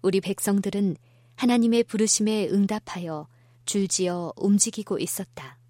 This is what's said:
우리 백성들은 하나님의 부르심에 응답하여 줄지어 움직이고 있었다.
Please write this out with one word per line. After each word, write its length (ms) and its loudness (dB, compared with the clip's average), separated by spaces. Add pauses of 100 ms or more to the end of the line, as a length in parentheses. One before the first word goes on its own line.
우리 180 2
백성들은 760 0 (360)
하나님의 520 4
부르심에 640 0
응답하여 760 -2 (380)
줄지어 720 -2
움직이고 640 0
있었다. 580 -8 (120)